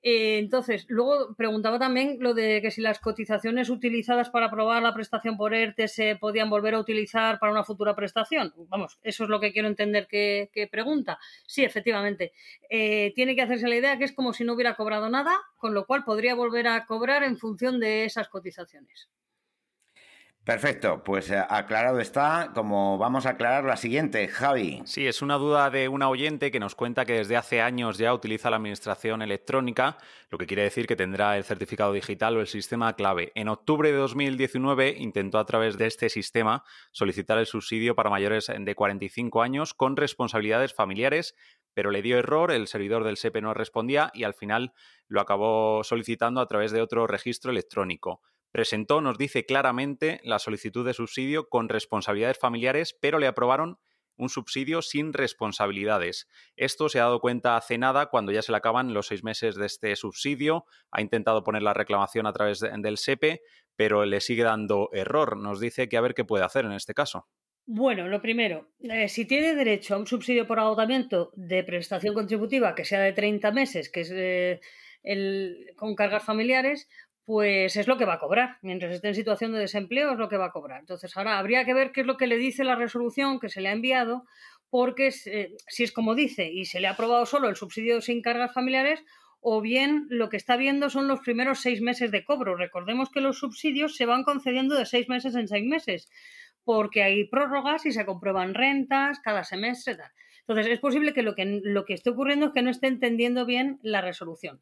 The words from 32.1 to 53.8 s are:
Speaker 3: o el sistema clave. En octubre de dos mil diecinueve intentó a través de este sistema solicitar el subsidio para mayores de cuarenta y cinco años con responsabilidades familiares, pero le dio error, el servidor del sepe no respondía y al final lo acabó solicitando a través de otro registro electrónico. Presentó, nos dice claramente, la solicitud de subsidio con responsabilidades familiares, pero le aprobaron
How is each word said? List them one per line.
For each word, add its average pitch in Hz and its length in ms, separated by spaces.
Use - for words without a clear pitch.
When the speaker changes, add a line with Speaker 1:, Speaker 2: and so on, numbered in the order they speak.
Speaker 3:
o 110 40
el 104 60
sistema 113 480
clave. 95 400
En 110 140
octubre 151 420
de 143 60
dos 135 180
mil 139 200
diecinueve 131 600
intentó 104 400
a 107 80
través 110 320
de 110 80
este 113 240
sistema 113 540
solicitar 101 460
el 113 80
subsidio 113 480
para 107 160
mayores 101 480
de 101 180
cuarenta 101 300
y 92 40
cinco 117 340
años 139 320
con 135 200
responsabilidades 120 760
familiares, 120 640
pero 101 160
le 101 100
dio 120 160
error, 156 340
el 117 140
servidor 107 380
del 107 140
sepe 110 240
no 110 120
respondía 120 600
y 117 80
al 104 100
final 113 400
lo 101 140
acabó 107 600
solicitando 117 580
a 120 60
través 107 240
de 113 100
otro 117 240
registro 117 460
electrónico. 92 720
Presentó, 113 460
nos 131 180
dice 131 280
claramente, 135 800
la 113 120
solicitud 110 480
de 123 80
subsidio 135 540
con 117 220
responsabilidades 107 680
familiares, 127 640
pero 147 180
le 143 100
aprobaron 131 500